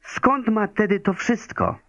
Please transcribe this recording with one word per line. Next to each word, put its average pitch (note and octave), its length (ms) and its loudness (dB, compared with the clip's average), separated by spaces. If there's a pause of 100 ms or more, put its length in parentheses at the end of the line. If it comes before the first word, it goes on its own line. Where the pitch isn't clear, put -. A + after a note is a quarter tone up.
Skąd B3+ 480 0
ma G#3+ 200 0
tedy G3+ 320 0
to G3+ 120 0
wszystko? - 680 -2 (100)